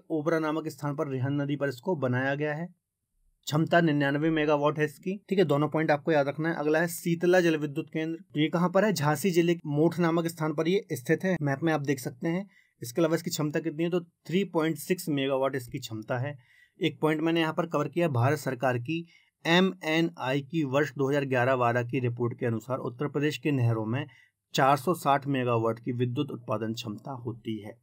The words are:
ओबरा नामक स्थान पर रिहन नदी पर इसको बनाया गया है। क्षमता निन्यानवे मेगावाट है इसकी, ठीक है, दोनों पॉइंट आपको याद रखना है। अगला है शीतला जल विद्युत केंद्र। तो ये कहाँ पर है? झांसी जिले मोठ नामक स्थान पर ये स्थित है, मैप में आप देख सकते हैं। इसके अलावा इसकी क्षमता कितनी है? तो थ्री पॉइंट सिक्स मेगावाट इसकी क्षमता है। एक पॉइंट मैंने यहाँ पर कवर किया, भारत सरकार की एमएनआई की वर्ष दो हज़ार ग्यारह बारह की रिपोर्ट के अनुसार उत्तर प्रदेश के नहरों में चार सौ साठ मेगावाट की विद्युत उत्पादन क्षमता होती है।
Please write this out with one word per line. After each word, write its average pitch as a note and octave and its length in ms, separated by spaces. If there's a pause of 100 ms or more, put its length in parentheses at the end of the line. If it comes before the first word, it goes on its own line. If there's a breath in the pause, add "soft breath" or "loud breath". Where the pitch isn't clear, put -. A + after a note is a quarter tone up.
ओबरा D#3+ 300
नामक D#3 280
स्थान D3 280
पर D3+ 120
रिहन C3+ 340
नदी C#3+ 140
पर C#3 140
इसको F#3 260
बनाया C3+ 400
गया D3+ 180
है। E3 120 (800)
क्षमता D#3+ 360
निन्यानवे D3 480
मेगावाट D3+ 500
है D3+ 60
इसकी, F3+ 440
ठीक G3 100
है, F3+ 60
दोनों D3 240
पॉइंट D#3 220
आपको D3 200
याद C#3+ 160
रखना D3+ 220
है। E3 60
अगला D3+ 240
है E3+ 80
शीतला F3 540
जल D#3+ 160
विद्युत D3 360
केंद्र। D#3+ 260 (140)
तो D3 60
ये D3+ 100
कहाँ F3 200
पर F#3+ 160
है? A3 80
झांसी D3+ 380
जिले E3+ 340
मोठ D#3+ 340
नामक E3 280
स्थान D#3 260
पर D#3+ 140
ये F#3+ 240
स्थित D#3+ 320
है, F#3 180
मैप C#3 220
में D#3+ 100
आप D3 80
देख C#3 180
सकते D#3 280
हैं। F#3 220 (320 soft breath)
इसके A#2+ 200
अलावा D#3+ 140
इसकी E3 140
क्षमता D3+ 300
कितनी D#3+ 240
है? E3+ 60
तो F3 100
थ्री F3 440
पॉइंट D#3+ 340
सिक्स F3+ 320
मेगावाट C3+ 460
इसकी A#2+ 240
क्षमता A#2 380
है। C#3 200 (440 soft breath)
एक D3+ 200
पॉइंट D#3 200
मैंने E3 200
यहाँ D#3 120
पर E3+ 120
कवर D3+ 220
किया, E3+ 200
भारत C3+ 300
सरकार B2+ 400
की D#3+ 300 (380 soft breath)
एमएनआई E3 960
की D#3+ 220
वर्ष C#3 340
दो C3+ 120
हज़ार C#3+ 160
ग्यारह B2+ 300
बारह A#2+ 280
की B2+ 160
रिपोर्ट A#2+ 400
के B2+ 60
अनुसार A#2 320
उत्तर C3 300
प्रदेश D3 300
के D#3 140
नहरों A#2 340
में C3 220 (480 soft breath)
चार C#3+ 220
सौ F3+ 160
साठ C#3 340
मेगावाट A#2+ 520
की C3+ 120
विद्युत B2 400
उत्पादन A2+ 420
क्षमता A2+ 380
होती A#2 500
है। G#2 100 (120)